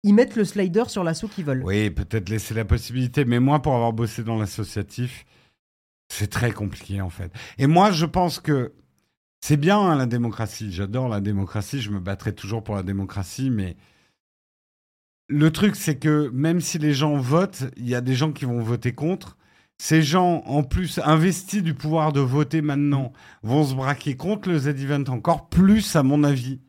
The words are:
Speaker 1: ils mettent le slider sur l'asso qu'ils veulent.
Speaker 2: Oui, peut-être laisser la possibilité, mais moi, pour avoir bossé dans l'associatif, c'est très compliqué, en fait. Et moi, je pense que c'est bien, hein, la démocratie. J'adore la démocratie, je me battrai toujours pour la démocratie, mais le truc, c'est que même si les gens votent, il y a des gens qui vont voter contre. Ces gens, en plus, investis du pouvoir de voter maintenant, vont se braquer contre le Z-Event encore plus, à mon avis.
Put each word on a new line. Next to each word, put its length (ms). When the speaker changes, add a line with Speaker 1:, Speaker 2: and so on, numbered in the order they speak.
Speaker 1:
ils 100
mettent 240
le 80
slider 440
sur 140
l'asso 320
qu'ils 120
veulent. 180
Speaker 2:
Oui, 240
peut-être 400
laisser 240
la 140
possibilité, 580
mais 160
moi, 220
pour 120
avoir 200
bossé 280
dans 140
l'associatif, 880
c'est 200
très 240
compliqué, 480
en 80
fait. 240
Et 100
moi, 240
je 140
pense 340
que 360
c'est 160
bien, 240
hein, 160
la 80
démocratie. 680
J'adore 360
la 140
démocratie, 580
je 100
me 100
battrai 340
toujours 280
pour 120
la 80
démocratie, 680
mais 300
le 220
truc, 240
c'est 220
que 360
même 280
si 180
les 140
gens 240
votent, 480
il 120
y 80
a 40
des 140
gens 160
qui 140
vont 180
voter 300
contre. 440
Ces 240
gens, 460
en 160
plus, 400
investis 640
du 100
pouvoir 380
de 80
voter 420
maintenant, 500
vont 220
se 100
braquer 420
contre 320
le 80
Z-Event 520
encore 400
plus, 480
à 80
mon 180
avis. 460